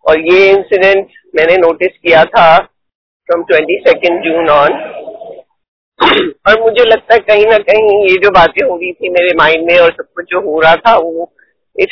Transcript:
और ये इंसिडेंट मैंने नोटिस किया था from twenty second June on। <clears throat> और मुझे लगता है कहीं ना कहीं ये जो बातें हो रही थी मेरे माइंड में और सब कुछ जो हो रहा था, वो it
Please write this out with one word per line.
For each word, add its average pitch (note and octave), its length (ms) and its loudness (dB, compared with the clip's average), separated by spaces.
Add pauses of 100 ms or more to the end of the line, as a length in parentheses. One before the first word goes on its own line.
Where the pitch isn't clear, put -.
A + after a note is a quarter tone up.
और D#3+ 240 0
ये F#3+ 160 4
इंसिडेंट G3 580 0 (280)
मैंने E3 220 2
नोटिस E3+ 400 -2 (100)
किया D#3+ 160 4
था E3+ 460 2 (600)
from E3+ 200 -4
twenty D#3 380 -2
second E3+ 280 0
June E3 320 -4
on। D3 220 2 (1300)
<clears throat> F#4 460 -2
और A3 140 2
मुझे A3 220 0
लगता A3 300 0
है A#3 60 2
कहीं G#3 260 0
ना A3 120 2
कहीं G#3 520 0
ये F#3 60 2
जो F#3 140 0
बातें F3+ 400 0
हो F3 60 -4
रही F3 180 -10
थी - 160 -10
मेरे F3+ 260 -2
माइंड D#3+ 360 0
में F3 80 4
और E3+ 120 4
सब - 140 -16 (100)
कुछ F3 100 -12
जो F3 160 -6
हो D#3 180 -4
रहा D#3+ 160 4
था, A3+ 220 0
वो E3 380 -6 (460)
it F#3+ 100 -2